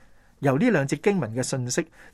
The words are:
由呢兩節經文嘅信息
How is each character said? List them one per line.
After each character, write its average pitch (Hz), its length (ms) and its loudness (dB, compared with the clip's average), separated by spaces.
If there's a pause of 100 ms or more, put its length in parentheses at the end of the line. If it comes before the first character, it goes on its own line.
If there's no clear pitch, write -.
(400)
由 139 160 2
呢 240 140 2
兩 143 160 2
節 147 140 -4
經 202 180 2
文 110 160 -4
嘅 127 80 -2
信 123 260 -6
息 165 160 -4 (300)